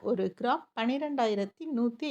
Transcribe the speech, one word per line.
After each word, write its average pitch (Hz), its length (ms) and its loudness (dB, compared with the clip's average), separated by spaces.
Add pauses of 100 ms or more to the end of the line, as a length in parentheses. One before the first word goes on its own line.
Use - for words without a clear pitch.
ஒரு 190 320 0
கிராம் 254 280 0 (120)
பன்னிரெண்டாயிரத்தி 240 1000 0
நூத்தி 240 360 0